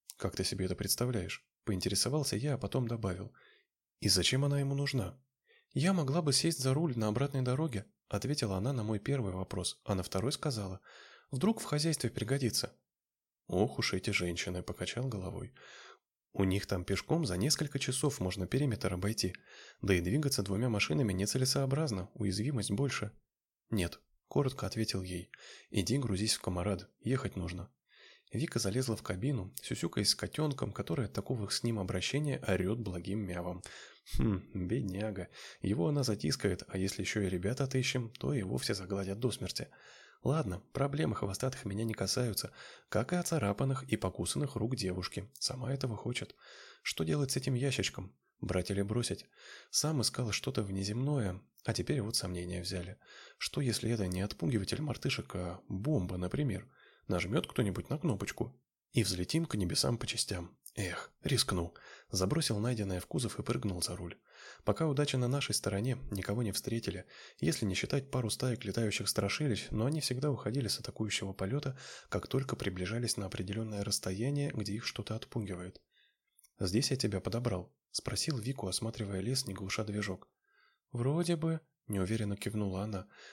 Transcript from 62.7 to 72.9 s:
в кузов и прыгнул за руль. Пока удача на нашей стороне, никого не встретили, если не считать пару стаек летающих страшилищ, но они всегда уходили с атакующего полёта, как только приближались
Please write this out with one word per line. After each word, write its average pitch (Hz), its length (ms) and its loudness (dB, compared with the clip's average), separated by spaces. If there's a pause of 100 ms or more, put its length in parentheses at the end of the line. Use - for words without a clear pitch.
в - 80 -8
кузов 127 320 -2
и 104 40 -2
прыгнул 113 380 0
за 90 140 -2
руль. 87 220 -8 (480)
Пока 131 220 2
удача 143 300 2
на 123 100 4
нашей 139 280 0
стороне, 110 420 0 (140)
никого 101 320 0
не 107 80 0
встретили, 98 540 -2 (340)
если 156 260 2
не 95 100 2
считать - 360 -2
пару 120 180 2
стаек 120 360 -2
летающих 101 420 0
страшилищ, 104 640 0
но 110 140 2
они 151 160 0
всегда 131 300 0
уходили 120 360 0
с - 120 0
атакующего - 520 -2
полёта, 120 460 -2 (320)
как - 180 0
только - 300 0
приближались 98 580 -2